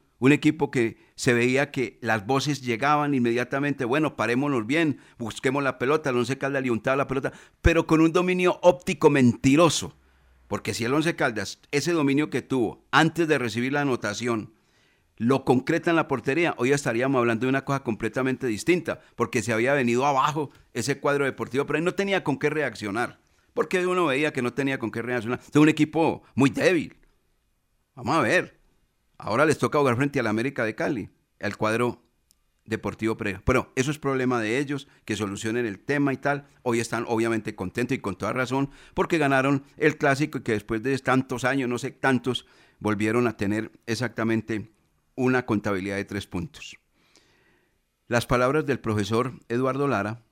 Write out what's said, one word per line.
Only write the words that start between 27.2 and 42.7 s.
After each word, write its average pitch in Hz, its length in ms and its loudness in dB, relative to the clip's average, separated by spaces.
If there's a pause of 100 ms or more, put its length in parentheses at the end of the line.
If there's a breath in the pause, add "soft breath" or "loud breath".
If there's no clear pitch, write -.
Vamos 127 200 -4
a 160 60 2
ver. 135 360 0 (640)
Ahora 120 240 0
les 143 120 2
toca 127 220 0
jugar 127 180 2
frente 139 240 -2
al 113 60 0
América 117 360 -2
de 107 120 -4
Cali, 147 340 -4 (300)
el 104 180 -6
cuadro 117 440 -2 (640)
Deportivo 107 540 -4
Pereira. 101 260 -6
Pero 123 320 0
eso 131 160 0
es 151 80 -6
problema 127 400 0
de 110 200 0
ellos, 143 280 -6 (160 soft breath)
que 107 140 -4
solucionen 107 480 -2
el 98 120 -6
tema 143 360 0
y 127 40 -6
tal. 143 300 -4 (160 soft breath)
Hoy 117 160 0
están 117 260 -4
obviamente 113 480 0
contentos 120 440 -4
y - 20 -4
con 98 180 -6
toda 101 140 -4
razón, 127 380 -2 (240 loud breath)
porque 175 240 0
ganaron 139 480 2 (100)
el 151 220 2
clásico 143 400 0
y 120 60 -6
que 117 100 -2
después 107 300 -4
de 131 160 -2
tantos 131 440 0
años, 127 240 0
no 123 100 -2
sé 123 140 -6
tantos, 127 540 0 (340 soft breath)